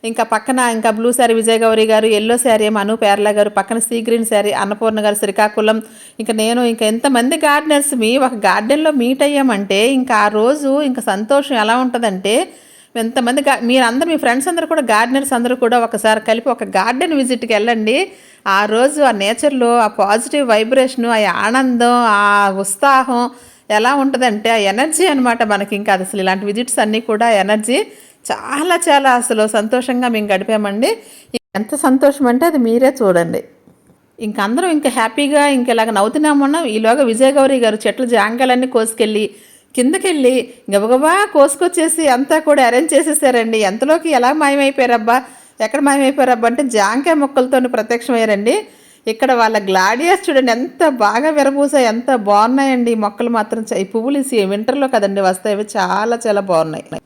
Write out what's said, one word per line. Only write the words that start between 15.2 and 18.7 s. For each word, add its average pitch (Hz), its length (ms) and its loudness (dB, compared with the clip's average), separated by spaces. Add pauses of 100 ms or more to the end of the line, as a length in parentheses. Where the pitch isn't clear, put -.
అందరూ 247 220 -2
కూడా 247 240 0
ఒకసారి 220 400 0
కలిపి 226 300 -2
ఒక 233 140 -4
గార్డెన్ 233 500 -2
విజిట్కి 247 400 -2
వెళ్ళండి. 226 580 0 (360)
ఆ 196 180 2
రోజు 262 360 0